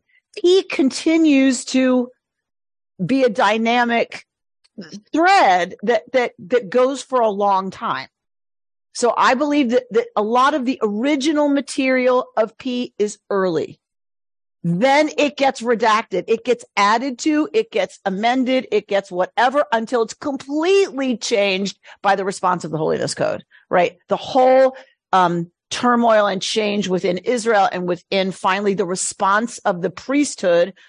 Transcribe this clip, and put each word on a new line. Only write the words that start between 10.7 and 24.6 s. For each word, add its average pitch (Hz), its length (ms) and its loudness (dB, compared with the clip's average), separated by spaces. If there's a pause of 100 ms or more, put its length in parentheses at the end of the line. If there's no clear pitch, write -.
original 285 640 0
material 254 800 0 (100)
of 220 200 -2
P 247 420 -6
is 208 180 -2 (120)
early. 175 500 -2 (840)
Then 269 540 2
it 285 200 0
gets 269 240 0
redacted. 220 680 0
It 226 160 -2
gets 240 220 -2 (120)
added 233 420 0
to, 302 320 0
it 220 200 -2
gets - 340 -4
amended, 240 640 0
it 208 160 -2
gets 196 220 -2
whatever 226 600 0
until 226 320 -2
it's 226 100 -6
completely 277 1040 -2
changed 196 640 -2 (240)
by 196 120 2
the 190 100 -4
response 185 380 -2
of 165 60 -10
the 156 80 -6
Holiness 156 380 -4
Code, 104 280 -4 (260)
right? - 280 0 (100)
The 190 100 -2
whole, 262 580 2 (360)